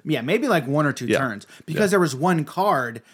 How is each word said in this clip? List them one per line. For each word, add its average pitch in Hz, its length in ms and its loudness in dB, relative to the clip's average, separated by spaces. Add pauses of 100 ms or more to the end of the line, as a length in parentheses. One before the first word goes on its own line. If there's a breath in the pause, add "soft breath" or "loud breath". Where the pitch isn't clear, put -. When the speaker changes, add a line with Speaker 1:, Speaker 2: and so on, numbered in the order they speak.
Speaker 1:
Yeah, 147 160 -2
maybe, 214 260 0
like, 170 180 2
one 147 200 0
or 139 80 0
two 127 140 -10
Speaker 2:
Yeah. 107 120 2
Speaker 1:
turns 113 260 -6 (200 loud breath)
because 156 160 -2
Speaker 2:
Yeah. 208 60 4
Speaker 1:
there 190 120 4
was 147 160 2
one 160 300 0
card 135 560 -2 (120)